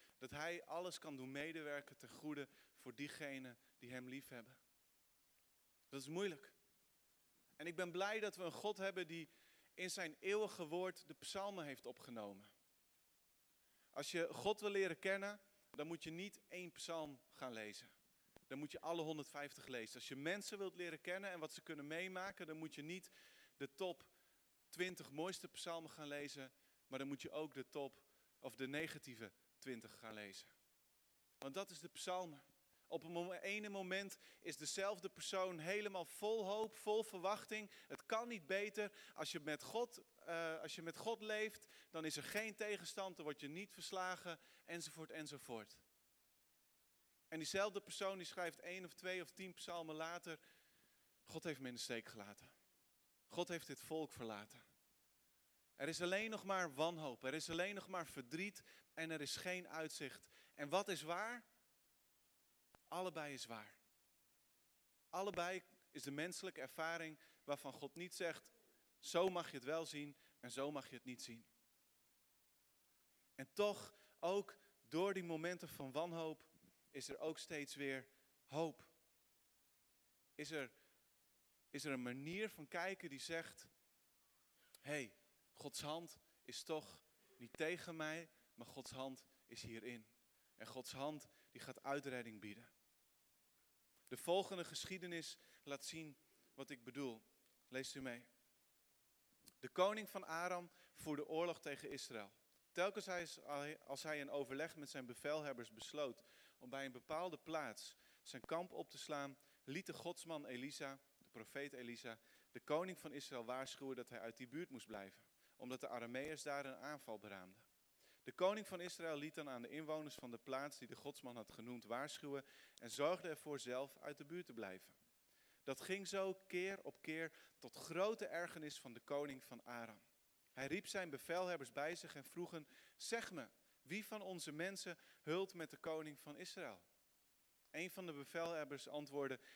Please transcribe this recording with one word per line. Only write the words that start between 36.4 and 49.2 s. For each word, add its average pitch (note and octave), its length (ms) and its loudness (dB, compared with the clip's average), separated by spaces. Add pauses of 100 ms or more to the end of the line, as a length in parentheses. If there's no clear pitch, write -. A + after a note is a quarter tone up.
hoop, A3 300 4
vol G#3+ 280 6
verwachting. G3+ 680 2 (160)
Het - 180 -6
kan A3+ 220 4
niet G#3 180 -2
beter. G3+ 460 4 (220)
Als D#3 180 0
je E3 80 0
met D3 240 0
God, A#3 380 0 (240)
eh, E3 360 0
als D#3 140 -4
je E3 60 -6
met E3 160 -2
God A3 240 0
leeft, G#3+ 460 2 (220)
dan D#3+ 160 0
is D3+ 120 2
er C#3 60 -2
geen G#3+ 320 2
tegenstand, F#3+ 600 0
dan D#3 100 -4
word D3+ 140 0
je D3 80 -4
niet F3+ 240 -4
verslagen, F3+ 680 2 (260)
enzovoort, D#3+ 460 -4
enzovoort. C3+ 680 -4 (1500)
En D#3+ 100 -4
diezelfde F#3+ 440 4
persoon G3 360 0
die F3 100 -4
schrijft E3+ 320 0
één F3+ 260 -6
of D#3+ 80 -8
twee F#3 280 0